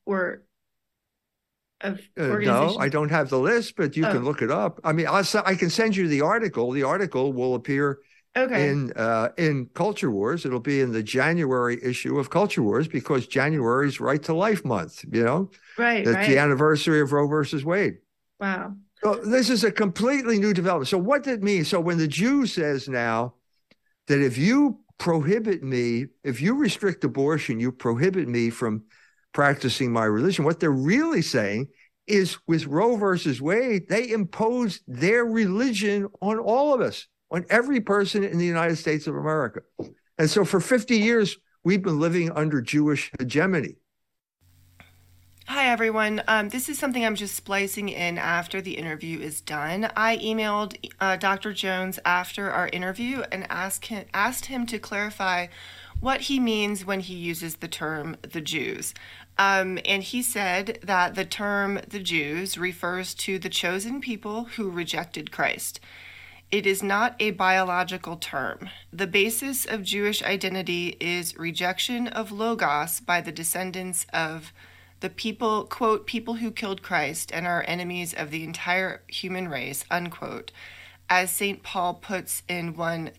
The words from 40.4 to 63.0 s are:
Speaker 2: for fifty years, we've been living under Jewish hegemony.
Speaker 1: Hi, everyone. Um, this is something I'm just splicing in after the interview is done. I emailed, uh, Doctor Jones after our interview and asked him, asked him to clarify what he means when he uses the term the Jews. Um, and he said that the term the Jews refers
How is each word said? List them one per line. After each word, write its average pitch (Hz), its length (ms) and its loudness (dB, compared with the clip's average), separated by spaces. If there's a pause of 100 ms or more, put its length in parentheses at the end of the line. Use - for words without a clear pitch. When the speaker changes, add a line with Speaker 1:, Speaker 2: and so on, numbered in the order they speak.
Speaker 2:
for 190 160 2
fifty 226 380 2
years, 220 380 4 (260)
we've 185 200 4
been 160 180 0
living 165 320 2
under 151 280 2
Jewish 147 560 0
hegemony. 139 600 0 (1700)
Speaker 1:
Hi, 269 220 0
everyone. 220 600 2
Um, 214 220 2
this 254 180 -4
is 294 100 -6
something 247 280 0
I'm 220 80 0
just 196 200 -6
splicing 196 540 -2
in 175 300 -2
after 175 420 -2
the 180 160 -8
interview 165 420 -6
is 151 220 -8
done. 160 560 -4
I 220 220 2
emailed, 214 580 -2 (240)
uh, 190 160 2
Doctor 196 380 -2
Jones 185 500 -4
after 180 460 0
our 175 180 0
interview 208 540 -4 (100)
and 190 160 -8
asked 185 380 -6
him, 208 260 -8
asked 226 340 -2
him 247 200 -4
to 233 120 -6
clarify 196 680 -2 (540)
what 269 220 0
he 277 160 0
means 208 460 0
when 190 160 -2
he 185 140 -10
uses 170 420 -8
the 156 120 -12
term 156 520 -6
the - 220 -10
Jews. 135 500 -6 (460)
Um, 190 480 2
and 196 160 0
he 247 180 -6
said 196 640 -2
that 180 320 2
the 190 100 -2
term 202 640 -2
the 202 120 -8
Jews 170 580 -2
refers 180 560 -6